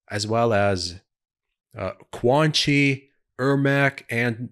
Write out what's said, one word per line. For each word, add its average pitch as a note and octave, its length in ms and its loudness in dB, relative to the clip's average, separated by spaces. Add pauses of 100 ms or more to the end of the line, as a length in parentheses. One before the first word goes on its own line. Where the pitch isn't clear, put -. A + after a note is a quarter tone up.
(100)
as G#2 160 -4
well A2+ 280 2
as, F#2+ 460 0 (800)
uh, G2 120 -8 (200)
Quan D3+ 420 2
Chi, C#3+ 500 0 (360)
Ermac, C#3 720 0
and A#2+ 440 -4